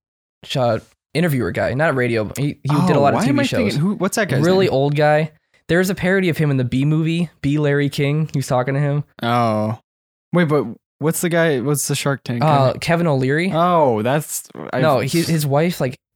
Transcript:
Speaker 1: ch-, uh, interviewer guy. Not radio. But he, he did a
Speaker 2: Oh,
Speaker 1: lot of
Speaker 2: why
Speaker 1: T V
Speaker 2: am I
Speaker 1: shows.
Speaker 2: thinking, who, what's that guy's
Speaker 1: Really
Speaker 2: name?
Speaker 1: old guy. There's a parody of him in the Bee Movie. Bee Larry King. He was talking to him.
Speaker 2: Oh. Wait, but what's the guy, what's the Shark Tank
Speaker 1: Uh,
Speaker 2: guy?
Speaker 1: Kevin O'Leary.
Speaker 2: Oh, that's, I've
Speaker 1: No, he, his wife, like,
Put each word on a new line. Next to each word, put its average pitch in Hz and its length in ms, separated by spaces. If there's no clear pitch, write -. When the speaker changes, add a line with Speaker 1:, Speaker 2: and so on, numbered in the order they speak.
Speaker 1:
ch-, - 120
uh, 120 220
interviewer 135 380
guy. 98 220
Not 151 220
radio. 117 300
But - 120
he, 143 260
he 131 60
did 170 100
a 143 40
Speaker 2:
Oh, - 20
Speaker 1:
lot 139 140
of 123 40
Speaker 2:
why - 20
Speaker 1:
T 214 40
V 262 60
Speaker 2:
am 143 80
I 139 40
Speaker 1:
shows. 131 140
Speaker 2:
thinking, 110 220
who, 190 160
what's 185 220
that 202 120
guy's 135 140
Speaker 1:
Really 185 240
Speaker 2:
name? - 60
Speaker 1:
old 139 220
guy. 151 360
There's 190 220
a 190 60
parody 185 340
of 151 80
him 151 140
in 135 60
the 127 60
Bee 127 220
Movie. 160 440
Bee 143 160
Larry 143 320
King. 147 420
He 147 80
was 131 80
talking 131 280
to 139 40
him. 143 240
Speaker 2:
Oh. 113 560
Wait, 170 160
but 139 180
what's 156 220
the 175 80
guy, 165 300
what's 139 280
the 147 80
Shark 139 280
Tank 120 200
Speaker 1:
Uh, 139 300
Speaker 2:
guy? - 60
Speaker 1:
Kevin 170 280
O'Leary. 147 460
Speaker 2:
Oh, 160 500
that's, 143 440
I've - 100
Speaker 1:
No, 147 180
he, 139 240
his 156 220
wife, 151 360
like, 131 160